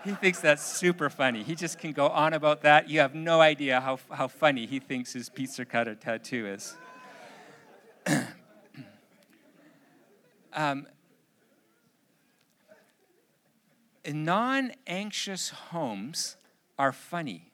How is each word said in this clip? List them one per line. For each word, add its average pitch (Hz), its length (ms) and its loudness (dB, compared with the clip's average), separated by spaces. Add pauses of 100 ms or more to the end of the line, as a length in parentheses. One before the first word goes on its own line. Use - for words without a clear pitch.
He 202 80 -4
thinks 185 280 0
that's 147 240 4
super 175 460 0
funny. 123 320 0
He 147 120 -6
just 165 240 -6
can 156 140 -10
go 143 160 2
on 156 240 4
about 151 300 2
that. 151 260 8
You 151 120 2
have 135 140 4
no 160 280 2
idea 139 380 4
how, 131 180 -4 (120)
how 139 180 -4
funny 135 360 2
he 135 140 -6
thinks 127 340 -8
his 120 160 -10
pizza 131 360 -10
cutter 117 300 -2
tattoo 113 520 -6
is. 98 300 -10 (1300)
<clears throat> 151 100 2 (2250)
Um, 143 360 -2 (3250)
non-anxious 196 1500 -4
homes 135 840 -6 (400)
are 139 140 2
funny. 135 640 -10